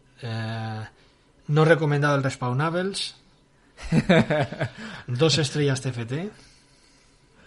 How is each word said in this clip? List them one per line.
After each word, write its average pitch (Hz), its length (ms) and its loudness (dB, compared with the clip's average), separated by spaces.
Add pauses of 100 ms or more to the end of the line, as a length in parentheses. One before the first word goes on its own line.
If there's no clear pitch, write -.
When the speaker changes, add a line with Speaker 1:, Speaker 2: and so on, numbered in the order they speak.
(240)
Speaker 1:
eh, 110 640 -6 (640)
no 151 160 4
recomendado 147 500 4
el 135 80 0
respawnables, 160 920 -2 (1080)
Speaker 2:
<laughs> - 800 -4
Speaker 1:
dos 135 320 2
estrellas 143 440 0
T - 80 -4
F 117 180 -6
T, 165 240 -6 (1160)